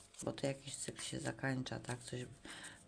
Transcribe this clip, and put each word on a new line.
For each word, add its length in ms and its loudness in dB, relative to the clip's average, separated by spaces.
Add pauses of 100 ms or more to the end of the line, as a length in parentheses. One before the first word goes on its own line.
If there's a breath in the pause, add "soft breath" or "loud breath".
(240)
bo 80 4
to 160 2
jakiś 280 0
cykl 260 -2
się 180 0
zakończa, 600 4
tak? 240 0
Coś 220 -2 (640 loud breath)